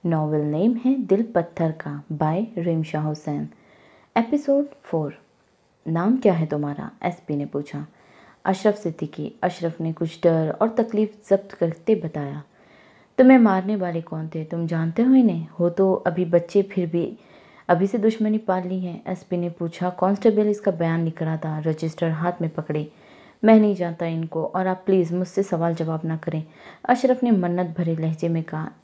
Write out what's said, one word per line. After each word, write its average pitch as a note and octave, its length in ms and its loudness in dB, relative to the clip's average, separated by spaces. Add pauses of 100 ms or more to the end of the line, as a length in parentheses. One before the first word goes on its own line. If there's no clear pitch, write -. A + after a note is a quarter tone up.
नॉवेल D#3 420 0
नेम E3+ 300 2
है B3+ 180 0 (100)
दिल G3 180 2 (140)
पत्थर E3 420 0
का D3 140 -10 (220)
by D#3 300 0 (140)
रिमशा E3 440 -2
हुसैन। D3+ 460 -6 (680)
एपिसोड C#4 500 2 (160)
फ़ोर, D#3 320 -4 (720)
नाम F3 320 0
क्या G#3 160 4
है D#3+ 140 0
तुम्हारा? D3 420 -6 (140)
एसपी F3 320 -4
ने C#3+ 100 -4
पूछा। D3 400 -8 (600)
अशरफ F#3+ 320 2
सिद्दीकी। D#3+ 540 -8 (120)
अशरफ E3+ 380 -4
ने E3 120 -4
कुछ D#3+ 300 -6
डर D#3+ 280 4
और A3 240 0
तकलीफ G#3+ 400 0 (140)
जब्त G3 240 0
करते F3 440 0
बताया। D3 460 -8 (760)
तुम्हें C4 220 10
मारने G3 380 4
वाले F3 260 -4
कौन D#3+ 240 -8
थे? D#3+ 180 -8
तुम E3+ 220 -4
जानते E3 340 -2
हो C4 140 6
इन्हें? F3+ 340 4
हो F3 220 0
तो F#3+ 220 4
अभी F3 340 0
बच्चे, E3+ 360 2
फिर F#3 240 -2
भी E3 240 -2 (580)
अभी F3+ 180 4
से A#3 120 -2
दुश्मनी G#3+ 400 2
पाल F#3 280 -2
ली F#3 140 -4
है, F3 260 -8
एसपी F3+ 300 -6
ने F3 140 -2
पूछा। E3+ 380 -4 (100)
कांस्टेबल G3+ 500 2
इसका G#3 240 0
बयान E3 320 0
लिख D#3+ 160 -4
रहा D#3+ 160 -2
था, D#3 240 -6
रजिस्टर D#3+ 500 -2
हाथ E3+ 300 -2
में E3 100 -2
पकड़े। D3+ 380 -6 (540)
मैं A3 120 8
नहीं G#3 200 6
जानता E3+ 300 -4
इनको E3 400 -4
और F#3 220 -2
आप F#3 180 -2
प्लीज F3+ 280 2
मुझसे F#3 300 -2
सवाल E3+ 320 0
जवाब D#3+ 300 -4
ना D#3+ 120 -2
करें, D#3 260 -6 (420)
अशरफ B3+ 380 2
ने A#3+ 100 0
मन्नत F3 440 0
भरे E3 180 -2
लहजे D#3+ 340 -4
में E3 140 0
कहा। D#3+ 260 -8 (140)